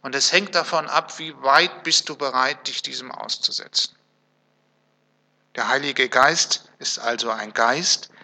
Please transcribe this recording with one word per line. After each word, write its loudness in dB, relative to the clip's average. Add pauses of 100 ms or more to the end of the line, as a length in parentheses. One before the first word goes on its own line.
Und -8
es 2
hängt 2
davon 0
ab, -2
wie -10
weit 4
bist 0
du -8
bereit, -2
dich -8
diesem -10
auszusetzen. -4 (1600)
Der -2
Heilige 0
Geist 2
ist -6
also -2
ein -6
Geist, 0 (140)